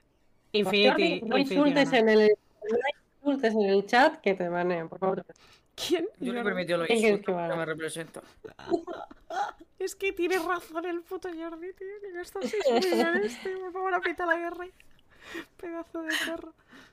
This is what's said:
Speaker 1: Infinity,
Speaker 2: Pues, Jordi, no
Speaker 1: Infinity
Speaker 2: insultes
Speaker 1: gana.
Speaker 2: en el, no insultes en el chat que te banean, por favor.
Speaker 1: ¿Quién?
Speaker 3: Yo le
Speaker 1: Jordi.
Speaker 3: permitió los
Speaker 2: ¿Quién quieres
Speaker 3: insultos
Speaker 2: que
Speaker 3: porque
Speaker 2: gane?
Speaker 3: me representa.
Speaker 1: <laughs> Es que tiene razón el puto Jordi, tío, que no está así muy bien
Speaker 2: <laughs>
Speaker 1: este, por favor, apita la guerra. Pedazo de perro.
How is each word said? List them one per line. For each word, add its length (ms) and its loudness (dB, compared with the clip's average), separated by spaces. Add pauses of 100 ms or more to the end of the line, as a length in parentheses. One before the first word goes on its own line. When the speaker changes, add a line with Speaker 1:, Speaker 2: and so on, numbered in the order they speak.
(520)
Speaker 1:
Infinity, 380 4
Speaker 2:
Pues, 0 -
Jordi, 320 2
no 160 0
Speaker 1:
Infinity 320 4
Speaker 2:
insultes 200 4
Speaker 1:
gana. 220 6
Speaker 2:
en 60 8
el, 120 8 (400)
no 80 2 (520)
insultes 240 2
en 80 2
el 240 4
chat 340 4
que 140 2
te 160 -2
banean, 400 -2
por 80 -16
favor. 260 -2 (500)
Speaker 1:
¿Quién? 320 -2 (140)
Speaker 3:
Yo 140 -4
le 60 -4
Speaker 1:
Jordi. 100 -2
Speaker 3:
permitió 260 -2
los 120 0
Speaker 2:
¿Quién 100 4
quieres 220 4
Speaker 3:
insultos 60 -12
Speaker 2:
que 60 0
Speaker 3:
porque 160 -2
Speaker 2:
gane? 100 -2
Speaker 3:
me 60 -2
representa. 560 -8 (380)
Speaker 1:
<laughs> 580 -6 (640)
Es 160 -6
que 180 -4
tiene 260 0
razón 480 -6
el 160 -6
puto 260 -10
Jordi, 460 -12
tío, 120 -14 (160)
que 120 -12
no 80 -8
está 180 -12
así 160 -4 (140)
muy 100 4
bien 360 2
Speaker 2:
<laughs> 80 0
Speaker 1:
este, 320 -6
por 160 -10
favor, 220 -4
apita 300 -2
la 120 0
guerra. 300 -8 (920)
Pedazo 440 -10
de 120 -4 (100)
perro. 300 -10 (380)